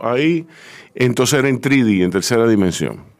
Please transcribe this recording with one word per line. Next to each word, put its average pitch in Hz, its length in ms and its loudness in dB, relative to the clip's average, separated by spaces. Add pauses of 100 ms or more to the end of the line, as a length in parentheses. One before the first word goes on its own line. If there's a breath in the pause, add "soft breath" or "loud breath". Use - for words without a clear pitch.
ahí. 156 460 -2 (480 loud breath)
Entonces 127 420 0
era 135 120 0
en 127 120 0
tres 135 240 2
D, 101 180 2
en 90 60 0
tercera 113 380 0
dimensión. 90 540 0 (180)